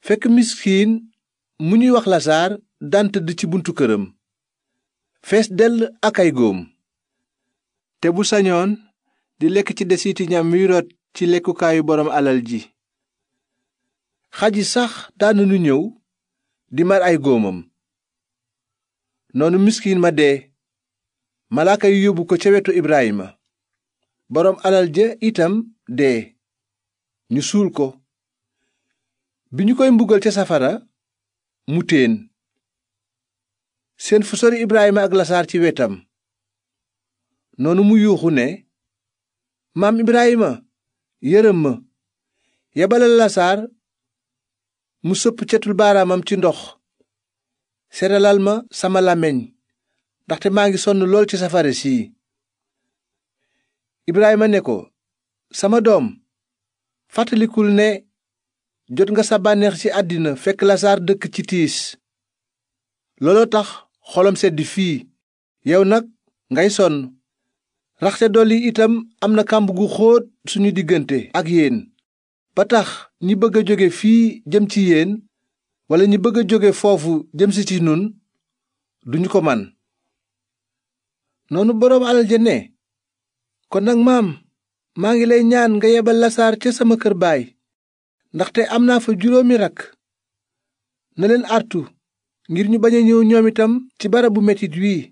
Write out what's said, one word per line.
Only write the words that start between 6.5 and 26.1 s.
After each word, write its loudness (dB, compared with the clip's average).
Te 0
bu -2
sañoon 0
di 0
lekk -2
ci -6
desiti -2
ñam -2
wi 2
rot 0
ci -4
lekkukaayu 0
boroom 0
alal 0
ji. -8
Xaj -2
yi -2
sax -4
daan 2
nañu 2
ñëw 0
di -2
mar 2
ay 2
góomam. 0
Noonu 0
miskiin 0
ma 2
dee, 0
malaaka 2
yi 2
yóbbu 0
ko 0
ca 0
wetu 2
Ibrahima. 0
Boroom 0
alal 2
ja 2
itam -2
dee, -2